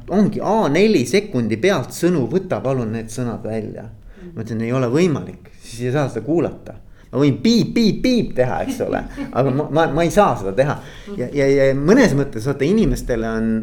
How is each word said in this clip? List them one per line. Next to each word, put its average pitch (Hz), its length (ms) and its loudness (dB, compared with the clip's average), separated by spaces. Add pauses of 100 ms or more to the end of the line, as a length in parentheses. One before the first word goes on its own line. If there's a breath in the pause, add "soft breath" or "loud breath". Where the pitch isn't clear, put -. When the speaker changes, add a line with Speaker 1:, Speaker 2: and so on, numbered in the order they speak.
Speaker 1:
ongi 196 320 2
A 196 260 2
neli 175 380 4
sekundi 120 520 0
pealt 165 340 0
sõnu, 165 360 0
võta 160 340 -2
palun 123 300 -2
need 110 200 -6
sõnad 117 320 -6
välja. 104 400 -6
Speaker 2:
Mhm. 165 520 -16
Speaker 1:
Ma 113 80 -8
ütlen, 110 200 -4
ei 117 100 -2
ole 131 180 2
võimalik, 156 600 0 (100)
siis 120 260 -8
ei 127 80 0
saa 143 140 0
seda 110 160 -8
kuulata. 143 500 -2 (360 soft breath)
Ma 123 100 0
võin 139 220 4
piip, 220 320 2
piip, 220 260 2
piip 240 340 0
teha, 123 280 0
eks - 180 -6
ole, 101 220 -2 (160)
Speaker 2:
<laughs> - 200 -8
Speaker 1:
aga 135 120 2
ma, 143 180 -2
ma, 156 180 2
ma 143 160 0
ei 165 80 0
saa 190 240 4
seda 98 160 -6
teha. 127 280 0 (360 loud breath)
Ja, 123 160 -4
ja, 139 160 2
ja 135 280 4
mõnes 170 400 4
mõttes, 135 320 -2
vaata, 135 180 -2
inimestele 127 640 0
on, 113 220 0 (120)